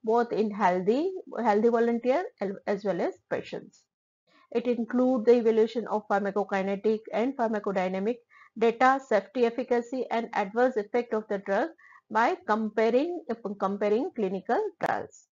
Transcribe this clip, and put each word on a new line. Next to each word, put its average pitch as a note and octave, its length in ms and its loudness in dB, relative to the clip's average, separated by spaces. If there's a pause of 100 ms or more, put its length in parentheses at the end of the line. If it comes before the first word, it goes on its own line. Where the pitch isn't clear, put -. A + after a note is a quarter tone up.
both A#3 260 2
in G#3 200 0
healthy, G#3 600 2 (320)
healthy A3 280 4
volunteer A#3 540 2 (180)
al-, G3 240 -4
as G3+ 180 -2
well F#3 160 -2
as D#4+ 140 -2 (160)
patients. - 540 -10 (680)
It A#3 140 -2
includes B3 580 0
the A#3+ 120 8
evaluation A3+ 500 2
of G#3 220 -4
pharmacokinetic G3+ 920 -2 (120)
and B3+ 220 -2
pharmacodynamic G3+ 840 -2 (420)
data, B3 500 4
safety, A#3 380 0
efficacy, A#3+ 640 -2
and A#3 240 -2
adverse A3+ 420 0
effect A#3 380 -2
of G#3+ 140 -4
the G3 100 -4
drug G3+ 320 -2 (400)
by A#3+ 260 2 (100)
comparing, A#3 800 0 (340)
comparing G#3 560 0
clinical G3 460 -2 (240)
trials. - 400 -6 (120)